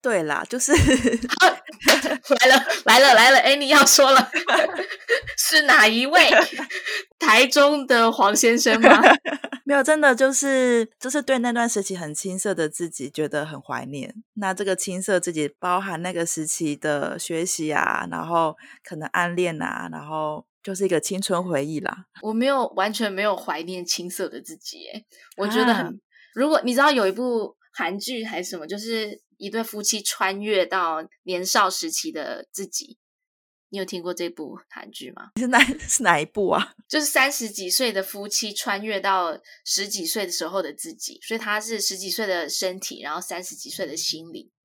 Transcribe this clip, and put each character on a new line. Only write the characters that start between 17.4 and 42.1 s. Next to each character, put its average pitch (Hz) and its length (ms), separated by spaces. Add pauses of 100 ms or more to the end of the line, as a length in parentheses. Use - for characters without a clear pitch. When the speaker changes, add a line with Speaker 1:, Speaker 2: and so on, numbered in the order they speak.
Speaker 1:
习 156 260
啊， - 380
然 165 160
后 165 280 (320)
可 170 100
能 156 120
暗 175 260
恋 170 280
啊， - 280
然 160 160
后 156 400 (160)
就 196 120
是 190 100
一 185 40
个 165 120
青 185 200
春 180 220
回 156 220
忆 151 160
啦。 - 240 (160)
Speaker 2:
我 214 100
没 226 140
有， 269 220 (100)
完 208 160
全 208 180
没 190 120
有 208 120
怀 165 280
念 180 200
青 175 280
涩 180 180
的 - 140
自 165 120
己 - 260
耶。 - 260 (320)
我 202 100
觉 247 160
得 240 80
很， 180 140
Speaker 1:
啊。 170 60 (420)
Speaker 2:
如 254 120
果， 311 160
你 247 120
知 240 40
道 285 120
有 226 180
一 185 40
部 233 440 (160)
韩 180 260
剧 233 240
还 214 200
是 180 80
什 180 80
么， 156 80
就 196 100
是 220 460 (140)
一 202 120
对 226 160
夫 208 180
妻 208 200
穿 196 400
越 196 240
到 165 360 (200)
年 180 220
少 190 260
时 165 200
期 160 220
的 151 400
自 196 140
己。 - 320 (720)
你 196 80
有 190 60
听 185 160
过 175 140
这 175 160
部 170 260 (120)
韩 - 200
剧 - 280
吗？ - 200
Speaker 1:
是 240 120
哪， 240 100 (220)
是 - 240
哪 170 160
一 156 40
部 190 260
啊？ - 240 (140)
Speaker 2:
就 302 120
是 294 60
三 277 260
十 220 180
几 196 180
岁 233 240
的 190 80
夫 202 280
妻 208 240
穿 202 280
越 208 200
到 185 360 (280)
十 202 240
几 196 180
岁 202 180
的 175 60
时 170 160
候 185 160
的 147 100
自 - 220
己， - 260
所 - 140
以 226 40
他 214 220
是 220 200
十 190 180
几 190 100
岁 220 160